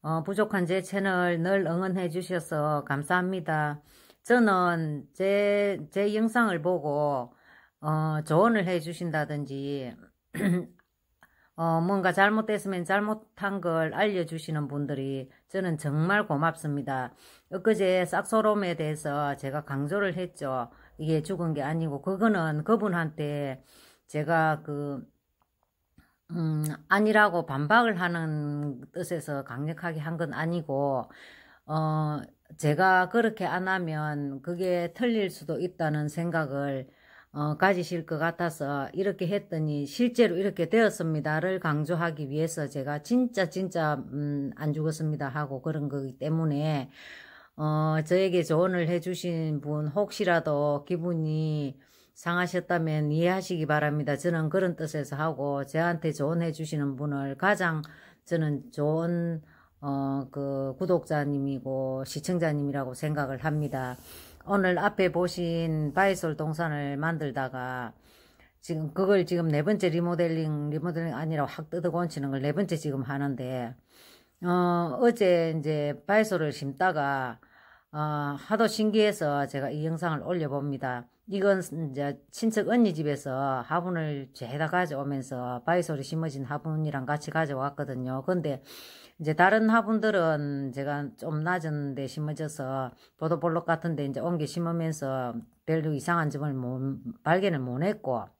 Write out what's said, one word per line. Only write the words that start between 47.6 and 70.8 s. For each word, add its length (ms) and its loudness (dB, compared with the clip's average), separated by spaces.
저에게 360 4
조언을 460 2
해주신 720 -2
분 280 -2
혹시라도 960 2
기분이 920 -2
상하셨다면 960 0
이해하시기 540 2
바랍니다. 500 2
저는 320 0
그런 280 2
뜻에서 400 -6
하고, 500 -2
저한테 460 0
조언해 400 0
주시는 440 -2
분을 400 -4
가장 460 0
저는 480 0
좋은, 720 0
어, 480 -2
그 480 -4
구독자님이고 1300 0
시청자님이라고 880 -2
생각을 500 -4
합니다. 540 -2
오늘 320 4
앞에 340 2
보신 800 0
바이솔 420 2
동산을 600 -2
만들다가 960 -4
지금 340 -6
그걸 320 4
지금 220 2
네 140 4
번째 280 2
리모델링, 800 0
리모델링 440 -4